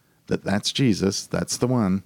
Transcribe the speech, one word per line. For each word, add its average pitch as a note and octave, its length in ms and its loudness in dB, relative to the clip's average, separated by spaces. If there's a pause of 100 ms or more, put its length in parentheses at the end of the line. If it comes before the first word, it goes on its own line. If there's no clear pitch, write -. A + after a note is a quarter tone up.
(280)
that - 160 -4
that's G2 300 -2
Jesus, G2 520 2
that's - 300 -4
the B2 120 0
one, G2+ 380 2